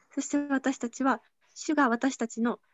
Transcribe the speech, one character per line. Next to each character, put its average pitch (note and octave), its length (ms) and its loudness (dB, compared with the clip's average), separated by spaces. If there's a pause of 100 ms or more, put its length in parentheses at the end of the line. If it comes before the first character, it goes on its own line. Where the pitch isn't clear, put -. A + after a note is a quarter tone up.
(140)
そ C#4+ 60 -4
し - 80 -4
て - 80 -2 (140)
私 C4+ 280 0
た A#3+ 120 -6
ち - 140 -6
は、 C4 180 2 (320)
主 - 200 -2
が C#4+ 140 6
私 A#3+ 280 0
た A#3 120 -4
ち A3+ 140 -4
の A#3 160 0 (160)